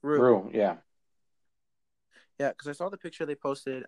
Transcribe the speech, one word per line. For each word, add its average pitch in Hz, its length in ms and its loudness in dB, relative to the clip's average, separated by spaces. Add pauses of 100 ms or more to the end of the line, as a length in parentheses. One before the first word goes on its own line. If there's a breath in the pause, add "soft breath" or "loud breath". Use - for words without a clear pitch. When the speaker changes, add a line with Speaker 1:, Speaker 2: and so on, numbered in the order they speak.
Speaker 1:
Rue. 147 180 2
Speaker 2:
Rue, 110 320 4
yeah. 101 240 0 (1600)
Speaker 1:
Yeah, 139 140 -2
'cause - 140 -14
I 143 60 -8
saw 175 160 -6
the 196 80 -12
picture 165 280 -10
they 147 100 -6
posted 135 520 -6